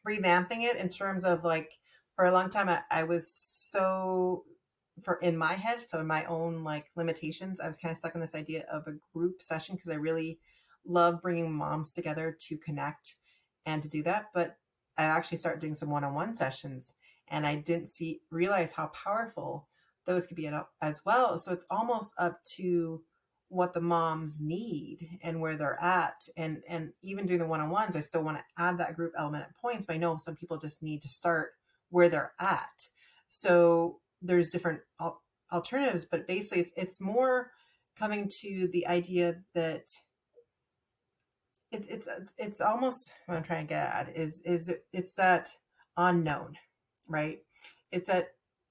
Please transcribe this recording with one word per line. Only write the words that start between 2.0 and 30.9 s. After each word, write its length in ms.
for 100
a 60
long 180
time, 200
I, 120
I 120
was 280
so 1120
for, 120
in 220
my 160
head, 360
so 100
in 80
my 180
own, 380
like, 320
limitations, 640
I 80
was 100
kinda 180
stuck 200
in 60
this 140
idea 360
of 160
a 100
group 280
session 360
'cause 120
I 60
really 440
love 360
bringing 320
moms 400
together 380
to 260
connect 580
and 180
to 60
do 140
that. 300
But 240
I 60
actually 360
started 200
doing 160
some 140
one-on-one 460
sessions, 600
and 180
I 100
didn't 340
see, 400
realize 440
how 140
powerful 800
those 220
could 100
be 100
at, 200
as 220
well. 340
So 140
it's 180
almost 480
up 260
to 480
what 240
the 80
moms 580
need 800
and 200
where 160
they're 240
at. 460
And, 300
and 340
even 240
doing 140
the 60
one-on-ones, 500
I 40
still 240
wanna 220
add 200
that 180
group 220
element 280
at 100
points, 300
but 100
I 20
know 200
some 180
people 220
just 240
need 200